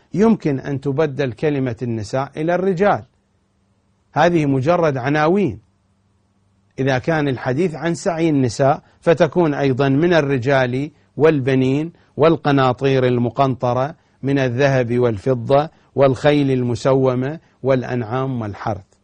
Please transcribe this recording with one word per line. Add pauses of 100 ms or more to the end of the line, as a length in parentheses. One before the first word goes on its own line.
(140)
يمكن
أن
تبدل
كلمة
النساء
إلى
الرجال، (1080)
هذه
مجرد
عناوين. (1200)
إذا
كان
الحديث
عن
سعي
النساء، (180)
فتكون
أيضًا
من
الرجال (260)
والبنين (240)
والقناطير
المقنطرة (280)
من
الذهب
والفضة (240)
والخيل
المسومة (220)
والأنعام
والحرث. (220)